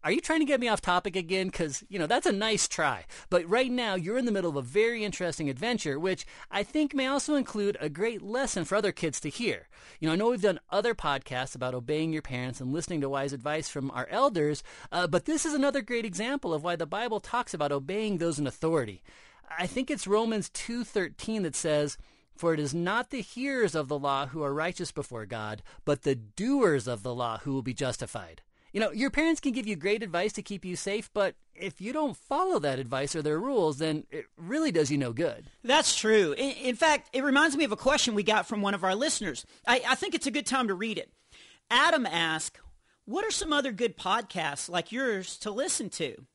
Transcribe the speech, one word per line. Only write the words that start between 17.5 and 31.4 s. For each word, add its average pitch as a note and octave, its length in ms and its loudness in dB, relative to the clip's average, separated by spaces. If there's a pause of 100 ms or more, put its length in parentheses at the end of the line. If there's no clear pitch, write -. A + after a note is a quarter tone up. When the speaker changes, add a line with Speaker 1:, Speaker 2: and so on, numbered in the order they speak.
Speaker 1:
about D3 200 2
obeying F#3+ 440 -2
those D#3+ 220 0
in D3 80 0
authority. B2+ 560 0 (540)
I F3 100 -2
think B3+ 240 -4
it's A#3 160 -4
Romans G#3+ 420 2
two A#3+ 360 -6
thirteen G#3+ 560 -2
that E3 140 -2
says, D3+ 420 2 (400)
"For E3+ 160 2
it D#3 60 0
is C#3+ 140 -2
not F#3 360 0
the C4+ 120 -6
hearers B3 540 0
of D3+ 140 0
the D3 100 0
law C#3 280 0
who D#3 160 -6
are C#3 100 0
righteous E3 400 -4
before A#2+ 320 -8
God, G#2+ 360 -8 (220)
but C#3+ 200 2
the C#3 120 4
doers E3+ 720 2
of A#2 160 -4
the B2 120 -4
law A#2 240 -2
who C#3+ 120 -4
will C3+ 120 -2
be A#2+ 100 -4
justified." A2 680 -6 (280)
You G3 80 -4
know, G#3+ 120 0
your B3+ 180 0
parents D#4+ 320 2
can C#4 120 0
give A#3 120 -4
you G#3 100 -2
great G3+ 280 0
advice F#3 300 0
to G#3 100 -8
keep G3+ 200 -8
you F3+ 120 -6
safe, G3+ 400 -4
but G3 180 2 (220)